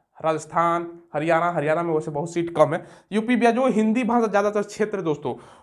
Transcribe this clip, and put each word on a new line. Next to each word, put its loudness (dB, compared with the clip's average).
राजस्थान, 0
हरियाणा, 0
हरियाणा 0
में -2
वैसे -2
बहुत -6
सीट -4
कम 4
है। -6
यूपी, 0
बिहार, 4
जो 2
हिंदी 2
भाषा 2
ज़्यादातर 0
क्षेत्र -4
है -8
दोस्तों, -4